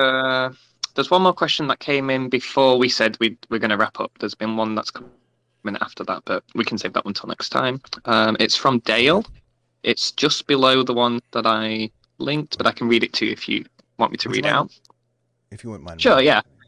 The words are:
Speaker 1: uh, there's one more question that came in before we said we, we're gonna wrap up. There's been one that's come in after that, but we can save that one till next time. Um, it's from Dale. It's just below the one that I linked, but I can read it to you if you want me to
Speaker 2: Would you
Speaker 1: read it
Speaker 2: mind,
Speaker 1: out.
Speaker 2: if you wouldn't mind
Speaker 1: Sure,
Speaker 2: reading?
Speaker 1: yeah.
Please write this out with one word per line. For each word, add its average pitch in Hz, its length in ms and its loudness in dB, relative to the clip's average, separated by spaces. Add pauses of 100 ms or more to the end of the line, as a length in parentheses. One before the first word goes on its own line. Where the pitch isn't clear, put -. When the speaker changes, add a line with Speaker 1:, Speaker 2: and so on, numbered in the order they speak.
Speaker 1:
uh, 131 460 0 (460)
there's 135 140 0
one 180 120 6
more 185 120 6
question 156 340 -2
that 135 120 0
came 139 300 -2
in 131 200 -2
before 131 480 4
we 123 120 4
said 113 320 0
we, 113 160 -2 (120)
we're 113 100 -2
gonna 107 180 0
wrap 107 220 -2
up. 101 200 -6
There's 104 160 -6
been 110 220 -6
one 110 180 -2
that's - 160 -6
come - 180 -18 (560)
in 104 120 -6
after - 280 -8
that, 92 200 -6
but - 180 -4 (120)
we 110 100 0
can 110 120 -6
save 95 160 -6
that - 120 -2
one 101 80 -8
till - 160 -10
next - 200 -10
time. 131 300 -2 (260)
Um, 110 340 2
it's - 180 2
from 131 220 2
Dale. 135 440 2 (600)
It's - 280 -2
just - 360 -2
below 131 360 4
the 123 100 -2
one 120 280 0 (100)
that 113 160 -4
I 110 420 -2 (280)
linked, 147 400 -4
but - 100 0
I - 40 2
can 117 180 -4
read 117 140 4
it - 100 -6
to - 120 -2
you 107 60 -2
if - 160 -10
you 104 160 -4 (340)
want 113 140 0
me - 60 -10
to - 120 -6
Speaker 2:
Would 107 80 -2
you 104 60 -2
Speaker 1:
read 101 60 -2
it 120 40 0
Speaker 2:
mind, 151 180 -2
Speaker 1:
out. - 80 -20 (720)
Speaker 2:
if - 120 -20
you 117 60 -12
wouldn't 87 160 -12
mind 85 160 -10
Speaker 1:
Sure, - 140 6
Speaker 2:
reading? 135 120 6
Speaker 1:
yeah. 110 140 4 (260)